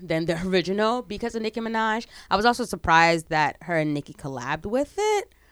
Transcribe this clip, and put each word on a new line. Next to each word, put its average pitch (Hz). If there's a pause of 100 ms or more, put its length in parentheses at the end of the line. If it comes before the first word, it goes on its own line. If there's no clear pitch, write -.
than 165
the 165
<laughs> 185
original 202
because 208
of 226
Nicki 220
Minaj. 220 (240)
I 185
was 208
also 240
surprised 165
that 156
her 170
and 156
Nicki 147
collabed 135
with 254
it. 415 (180)